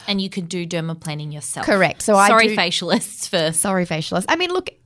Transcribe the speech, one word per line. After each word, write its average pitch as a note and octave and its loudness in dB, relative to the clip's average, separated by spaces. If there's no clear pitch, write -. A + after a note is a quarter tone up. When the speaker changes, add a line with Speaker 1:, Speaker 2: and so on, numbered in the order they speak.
Speaker 1:
And G3 -2
you F#3+ -4
can F#3+ -8
do F3 -6
dermaplaning D#3+ -6
yourself. - -8
Speaker 2:
Correct. F3 2
So G#3+ 4
I G3 8
Speaker 1:
Sorry, A3 6
Speaker 2:
do G#3+ -2
Speaker 1:
facialists, - -2
for D#3+ 0
Speaker 2:
Sorry, F#3 0
facialists. F3 -4
I D4+ 2
mean, F4 0
look, F#4 -4